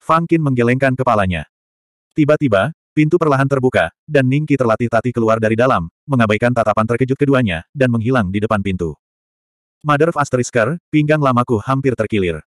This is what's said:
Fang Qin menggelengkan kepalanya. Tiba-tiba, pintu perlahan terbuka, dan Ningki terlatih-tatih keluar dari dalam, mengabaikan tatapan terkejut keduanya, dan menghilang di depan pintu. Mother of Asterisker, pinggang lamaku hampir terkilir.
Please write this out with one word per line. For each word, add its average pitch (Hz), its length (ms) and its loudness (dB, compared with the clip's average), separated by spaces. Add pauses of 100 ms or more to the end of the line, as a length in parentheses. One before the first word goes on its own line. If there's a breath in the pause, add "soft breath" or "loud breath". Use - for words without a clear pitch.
Fang 165 240 0
Qin 165 160 0
menggelengkan 131 560 0
kepalanya. 98 540 -2 (640)
Tiba-tiba, 143 560 2 (240)
pintu 156 240 2
perlahan 139 240 0
terbuka, 127 480 0 (160)
dan 139 200 2
Ningki 143 280 0
terlatih-tatih 117 560 -2
keluar 110 240 0
dari 113 200 0
dalam, 110 360 0 (160)
mengabaikan 120 440 2
tatapan 110 360 0
terkejut 127 320 -2
keduanya, 123 560 0
dan 127 160 2
menghilang 113 400 0
di 101 80 -2
depan 107 240 -2
pintu. 87 320 -4 (840)
Mother 151 320 2
of 151 80 -4
Asterisker, 123 560 -2 (160)
pinggang 151 280 2
lamaku 123 400 2
hampir 135 360 -2
terkilir. 92 480 -2 (140)